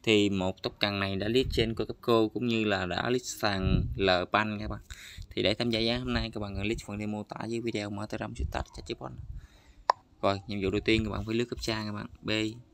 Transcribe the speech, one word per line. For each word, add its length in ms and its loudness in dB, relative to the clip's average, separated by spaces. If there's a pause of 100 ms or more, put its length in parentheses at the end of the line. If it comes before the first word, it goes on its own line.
Thì 280 6
một 320 0
token 380 0
này 160 0
đã 120 0
list 240 2
trên 220 2
CoinGecko 600 4
cũng 120 -2
như 180 2
là 220 2
đã 240 -2
list 300 -2
sàn 440 2 (120)
Lpan 640 2
các 80 -6
bạn. 120 -6 (500)
Thì 120 -2
để 120 4
tham 160 0
gia 100 0
giá 180 2
hôm 140 -4
nay 220 -2
các 60 -6
bạn 220 -4
list 240 -2
phần 240 -6
mô 120 -4
tả 240 -10
dưới 140 -2
video 300 -4
mở 160 -6
Telegram 280 -8 (180)
chat 120 -2 (240)
chatbot. 240 -8 (1080)
Rồi, 240 2
nhiệm 160 -4
vụ 80 0
đầu 100 0
tiên 240 2
các 60 -4
bạn 160 -4
phải 80 -4
lướt 100 0
cấp 180 -8
trang 240 -4
các 60 -6
bạn. 140 -8 (160)
B. 80 -6 (440)